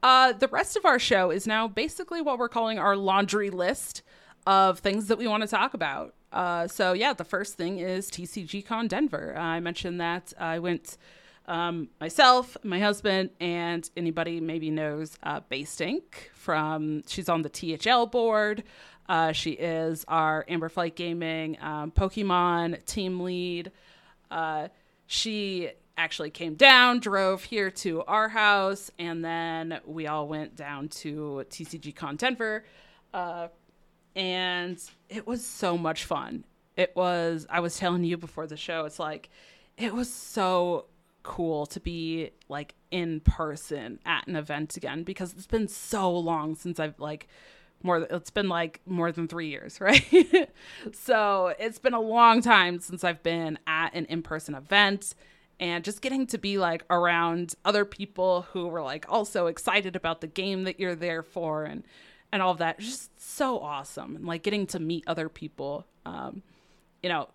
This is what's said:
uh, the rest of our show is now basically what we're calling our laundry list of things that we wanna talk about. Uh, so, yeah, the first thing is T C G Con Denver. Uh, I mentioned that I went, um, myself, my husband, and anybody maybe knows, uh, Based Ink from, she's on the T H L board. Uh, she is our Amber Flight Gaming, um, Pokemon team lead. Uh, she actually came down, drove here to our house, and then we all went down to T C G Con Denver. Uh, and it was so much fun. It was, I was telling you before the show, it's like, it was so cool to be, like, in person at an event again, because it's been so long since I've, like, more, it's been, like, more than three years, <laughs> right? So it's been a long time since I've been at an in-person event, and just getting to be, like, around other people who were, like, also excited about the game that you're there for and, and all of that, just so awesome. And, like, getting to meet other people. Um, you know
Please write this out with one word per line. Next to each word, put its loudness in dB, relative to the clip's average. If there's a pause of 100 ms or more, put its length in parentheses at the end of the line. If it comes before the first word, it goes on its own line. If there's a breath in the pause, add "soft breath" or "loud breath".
uh, 8
the 2
rest 0
of 2
our 8
show 4
is -2
now 2
basically -4
what 0
we're 0
calling 0
our 4
laundry 2
list -4 (420 loud breath)
of 6
things 0
that 2
we -2
wanna 2
talk 2
about. -4 (180)
Uh, 0
so, 2
yeah, 2
the -6
first -4
thing -4
is -4
T -10
C -8
G -8
Con -2
Denver. -2
Uh, -6
I -2
mentioned -6
that -4
I -4
went, -4 (500 loud breath)
um, -4 (100)
myself, 6
my -2
husband, 2
and -4
anybody -2
maybe -4
knows, -4
uh, -6
Based -8
Ink -6
from, -2
she's -8
on 2
the -4
T -6
H -6
L 6
board. 2 (440 loud breath)
Uh, 2
she -4
is -2
our 2
Amber -4
Flight -2
Gaming, -4
um, -6
Pokemon 2
team -4
lead. -4 (600 soft breath)
Uh, -4 (400 soft breath)
she -4 (260)
actually -2
came -8
down, 8
drove 0
here -2
to -4
our 2
house, 2
and -6
then -4
we -8
all -2
went -8
down -8
to -8
T -12
C -12
G -14
Con -8
Denver. -2 (480 loud breath)
Uh, -6 (680)
and -2 (300)
it -10
was -4
so -2
much -2
fun. -6 (320)
It 0
was, 0
I 0
was -4
telling 2
you 0
before -10
the -12
show, -4
it's -12
like, -6 (480 soft breath)
it -4
was -4
so 0 (380)
cool -4
to -12
be, -6 (180)
like, -10 (160)
in -2
person -2
at 0
an -4
event -6
again, -6
because -8
it's -20
been 0
so -2
long -2
since -8
I've, -6
like, -10 (560 loud breath)
more, 2
it's -6
been, 0
like, -2
more 0
than -4
three -6
years, -12
<laughs> -
right? 8 (420 loud breath)
So 2
it's -6
been 2
a 2
long 8
time 6
since -10
I've 0
been -2
at 0
an -4
in-person -6
event, 2 (480 soft breath)
and -2
just -8
getting 0
to -6
be, -2
like, 0
around 2 (100)
other 4
people -2
who -4
were, -6
like, -8
also 2
excited 0
about -4
the -10
game -4
that -6
you're -2
there -4
for -4
and, -10 (480 loud breath)
and 0
all 4
of 0
that, 0
just -12
so -2
awesome. -10
And, -12
like, -6
getting 0
to -6
meet -4
other -4
people. -10 (200)
Um, -10 (600 soft breath)
you -2
know -2